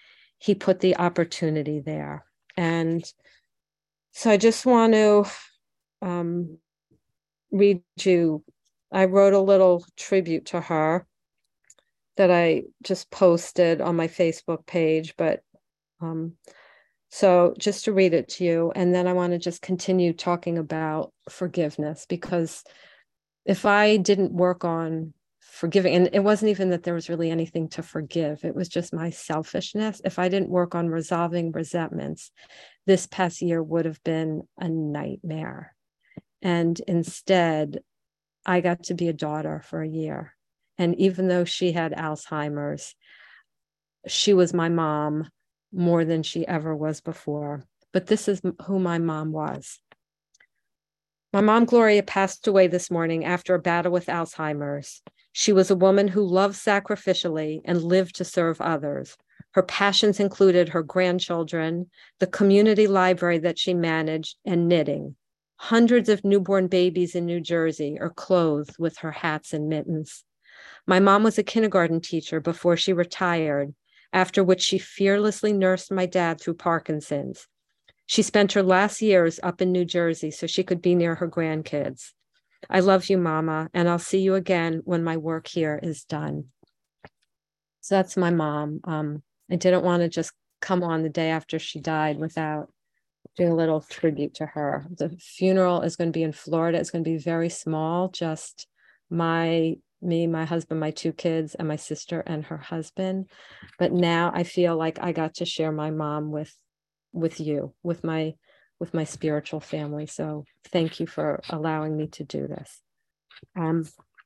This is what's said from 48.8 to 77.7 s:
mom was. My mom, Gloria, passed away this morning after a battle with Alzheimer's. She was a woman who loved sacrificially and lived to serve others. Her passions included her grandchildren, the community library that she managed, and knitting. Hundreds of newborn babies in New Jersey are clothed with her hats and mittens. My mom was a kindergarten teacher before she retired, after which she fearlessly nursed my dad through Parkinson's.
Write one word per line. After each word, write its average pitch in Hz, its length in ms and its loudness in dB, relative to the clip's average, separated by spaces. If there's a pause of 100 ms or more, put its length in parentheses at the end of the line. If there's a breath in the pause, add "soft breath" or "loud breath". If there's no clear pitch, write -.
mom 160 340 -4
was. 151 480 -8 (1500)
My 202 80 2
mom, 214 240 6
Gloria, 226 400 6
passed - 420 -2
away 190 220 6
this 175 240 -2
morning 165 320 0
after 175 300 0
a 170 60 2
battle 175 300 0
with 175 160 -2
Alzheimer's. 147 960 -6 (300)
She - 200 0
was 190 160 6
a 202 80 4
woman 190 300 6
who 196 160 0
loved 196 320 2
sacrificially 185 1080 -2
and 175 180 0
lived 180 340 2
to - 80 -4
serve 165 360 -2
others. 143 560 -4 (360 loud breath)
Her 185 120 4
passions 202 560 2
included 185 480 4
her 165 160 -2
grandchildren, 170 1080 -2 (300 soft breath)
the 190 80 0
community 208 580 6
library 185 520 2
that 165 200 -2
she 185 160 -2
managed, 160 680 -2
and 170 240 0
knitting. 147 480 0 (400)
Hundreds 233 520 4
of 202 160 2
newborn 196 440 2
babies 180 480 2
in 175 100 -2
New 170 140 -2
Jersey 160 600 -2
are 165 100 -6
clothed 160 680 0
with 165 200 -4
her 160 120 -8
hats 156 420 -6
and 151 160 -4
mittens. 156 560 -6 (600 loud breath)
My 185 140 6
mom 196 240 6
was 220 120 4
a 214 60 2
kindergarten 190 580 2
teacher 160 380 -4
before 170 380 0
she 190 160 0
retired, 165 840 -2 (380 soft breath)
after 185 320 2
which 185 180 4
she - 160 0
fearlessly 208 760 0
nursed 185 380 0
my 185 160 0
dad 170 340 0
through 170 140 -4
Parkinson's. 151 920 -4 (580 soft breath)